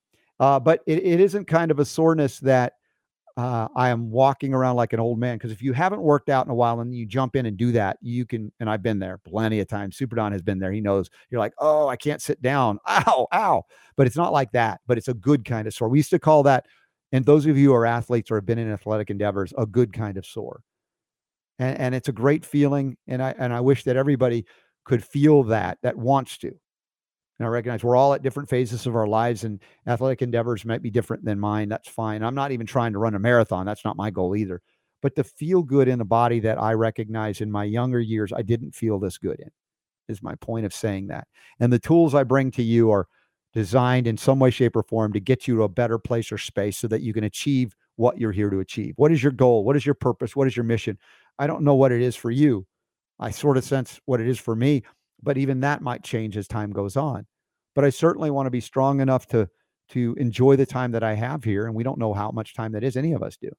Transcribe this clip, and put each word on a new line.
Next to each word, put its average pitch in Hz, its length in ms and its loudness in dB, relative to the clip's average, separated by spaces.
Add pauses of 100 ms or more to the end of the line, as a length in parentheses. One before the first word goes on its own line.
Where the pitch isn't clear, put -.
(420)
Uh, 135 180 4
but 156 260 2
it, 165 200 0
it 175 160 4
isn't 196 240 2
kind 165 260 2
of 139 80 0
a 147 60 4
soreness 160 540 2
that, 127 340 2 (640)
uh, 120 400 -4
I 127 120 2
am 117 220 -2
walking 135 420 2
around 127 220 2
like 120 160 0
an 113 80 -2
old 117 180 0
man. 120 220 -4
'Cause 117 120 -8
if 104 100 -14
you 135 100 -2
haven't 185 300 -2
worked 147 260 2
out 135 180 2
in 135 60 -8
a 120 40 -4
while 117 260 0
and 123 120 -8
you 117 120 -8
jump 127 320 -2
in 127 80 -2
and 107 100 -6
do 120 160 0
that, 107 300 0
you 120 240 -6
can, 110 340 -10
and 110 100 -4
I've 107 140 -2
been 107 160 -2
there 92 200 -8
plenty 107 420 -2
of 92 80 -4
times. 101 260 -8
Super 113 220 -6
Don 104 160 -2
has 95 80 -6
been 95 180 -4
there. 95 120 -4
He 107 100 -6
knows. 98 280 0 (200)
You're 123 100 -4
like, 110 180 -2
"Oh, 151 300 2
I 127 80 -2
can't 147 260 -4
sit - 200 -6
down. 127 420 0
<laughs> - 40 -10
Ow, 180 460 2
ow." 180 300 2 (320)
But 143 100 4
it's 127 120 -2
not 170 160 0
like 139 180 0
that. 113 340 -2
But 120 120 0
it's 110 100 -8
a 127 60 -2
good 120 320 0
kind 110 200 -4
of 104 80 -8
sore. 113 140 -4
We 135 120 4
used 151 100 0
to 180 100 2
call 156 240 6
that, 135 220 4 (480)
and 127 120 2
those 147 200 6
of 151 120 4
you 139 120 8
who 127 60 8
are 117 100 4
athletes 117 460 -2
or 113 40 0
have 101 100 -2
been 117 140 -2
in 113 100 -4
athletic 107 400 -4
endeavors, 101 480 -2
a 117 80 0
good 107 280 0
kind 104 240 -8
of 95 80 -12
sore. - 360 -14 (960)
And, 131 220 -2
and 127 160 -2
it's 131 140 -6
a 127 40 -2
great 135 300 0
feeling. 139 540 0 (100)
And 131 160 -4
I, 131 140 -4
and 123 160 -4
I 120 80 -4
wish 127 240 2
that 127 100 0
everybody 127 500 0 (380)
could 120 220 -2
feel 147 380 4
that, 107 400 -2
that 123 140 -2
wants 127 420 -2
to. - 140 -10 (840)
And 117 80 -4
I - 20 -2
recognize 117 340 -4
we're 123 120 4
all 139 180 6
at 139 80 -2
different 131 280 -6
phases 123 360 -2
of 120 100 -2
our 110 120 2
lives, 113 380 0
and 104 140 -8 (280)
athletic 123 340 -2
endeavors 117 420 -2
might 117 200 -4
be 113 80 -6
different 120 340 -2
than 104 140 -2
mine. 104 300 -2
That's - 200 -8
fine. 107 320 -6
I'm 120 140 -4
not 139 160 -4
even 117 160 -8
trying 117 260 -2
to 98 60 -4
run 110 160 0
a 98 40 -4
marathon. 110 460 2
That's 104 180 -6
not - 140 -6
my 104 140 -4
goal 92 240 -2
either. 95 260 -4 (400)
But 139 140 -2
the 135 80 0
feel 175 400 -2
good 135 240 4
in 127 100 2
the 113 80 -4
body 117 360 2
that 110 200 0
I 110 120 0
recognize 110 680 -4
in 107 100 -6
my 104 120 -4
younger 120 360 -2
years, 107 320 -2
I - 120 -6
didn't 117 320 -4
feel 107 240 -2
this 95 180 -6
good 90 220 -6
in, - 100 -18 (580)
is 110 140 -10
my - 140 -12
point 113 320 -6
of 92 60 -8
saying 98 340 -6
that. - 200 -12 (320)
And 120 140 4
the 123 60 4
tools 165 340 4
I 143 100 4
bring 131 280 2
to 127 100 -4
you 117 300 4
are 98 160 2 (460)
designed 123 520 2
in 110 120 -2
some 135 200 2
way, 131 140 4
shape, 117 240 2
or 110 80 0
form 110 300 -2
to 104 60 -2
get 123 280 -2
you 123 80 2
to 110 80 4
a 104 60 0
better 113 280 -2
place 117 340 -4
or 107 60 -8
space 101 400 -6
so 117 120 -6
that 110 120 -2
you 117 100 -6
can 107 120 -4
achieve 127 520 -2 (200)
what 120 240 0
you're 110 120 -2
here 101 200 0
to 98 80 -2
achieve. 107 380 -8
What 151 140 4
is 139 120 2
your 143 80 4
goal? 120 320 4
What 131 120 2
is 143 80 -2
your 139 120 0
purpose? - 400 -4
What 139 100 2
is 127 100 -2
your 120 80 -2
mission? 113 360 -4 (400)
I 143 80 -2
don't 156 160 -4
know 143 100 6
what 131 180 6
it 120 120 2
is 123 120 -2
for - 140 -6
you. 123 380 2 (520)
I 113 120 -8
sort 143 260 2
of 123 60 -2
sense - 420 -6
what 123 160 0
it 113 60 -2
is 123 100 0
for 113 180 -4
me, 131 280 0 (400)
but 139 160 -2
even 135 220 -2
that 143 200 -2
might 123 220 -8
change 110 340 -6
as 101 100 -8
time 107 220 -6
goes 101 260 -6
on. 135 300 -4 (480)
But 143 120 4
I 143 40 6
certainly 160 420 0
want 139 160 -2
to 123 40 -6
be 123 80 -4
strong 135 400 0
enough 131 280 0
to, 110 200 0 (440)
to 120 260 -2
enjoy 127 400 4
the 139 80 4
time 127 260 -4
that 113 120 -2
I 110 100 0
have 123 320 -6
here. 107 220 -2
And 113 60 -6
we 110 100 -4
don't 131 160 -6
know 110 140 -2
how 104 160 -4
much 113 240 -8
time 110 200 -8
that 104 100 -6
is. 131 140 -2
Any 156 160 -2
of 120 100 -4
us - 140 -10
do. - 220 -12